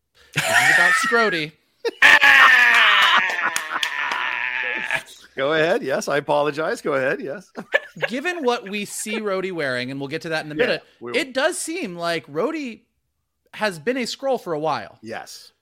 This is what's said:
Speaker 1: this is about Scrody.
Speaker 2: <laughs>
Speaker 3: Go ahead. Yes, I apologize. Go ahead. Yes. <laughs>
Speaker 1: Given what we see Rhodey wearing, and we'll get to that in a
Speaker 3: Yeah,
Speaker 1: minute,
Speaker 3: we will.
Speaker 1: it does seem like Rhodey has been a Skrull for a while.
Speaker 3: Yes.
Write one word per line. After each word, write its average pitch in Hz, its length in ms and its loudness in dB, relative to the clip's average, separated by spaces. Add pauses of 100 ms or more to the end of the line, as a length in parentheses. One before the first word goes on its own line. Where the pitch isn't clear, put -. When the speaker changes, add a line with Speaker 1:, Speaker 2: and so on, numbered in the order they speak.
(340)
Speaker 1:
this - 100 -2
is - 300 4
about - 200 4
Scrody. 190 580 0 (500)
Speaker 2:
<laughs> - 160 8 (3250)
Speaker 3:
Go 139 160 0
ahead. 170 320 2
Yes, 143 240 -4
I 143 80 0
apologize. 151 640 0
Go 151 120 -2
ahead. 135 260 0
Yes. 185 320 -12 (260)
<laughs> - 300 -6
Speaker 1:
Given 311 340 -4
what 240 260 0
we 208 160 -6
see 220 360 -8
Rhodey 190 320 -4
wearing, 131 400 -4
and 139 80 -8
we'll 139 80 -6
get 160 140 -6
to 170 80 -8
that 156 140 -4
in 151 60 -12
a 147 60 -10
Speaker 3:
Yeah, 247 100 2
Speaker 1:
minute, 170 160 -2 (160)
Speaker 3:
we 120 140 -10
will. 131 60 0
Speaker 1:
it 285 140 -4
does 285 240 0
seem 320 400 -8
like 170 300 -4
Rhodey 233 540 -4 (720)
has 202 240 -2
been 233 180 -2
a 262 60 -4
Skrull - 400 -4
for 175 100 -6
a 151 60 -2
while. 139 420 -4
Speaker 3:
Yes. - 600 -14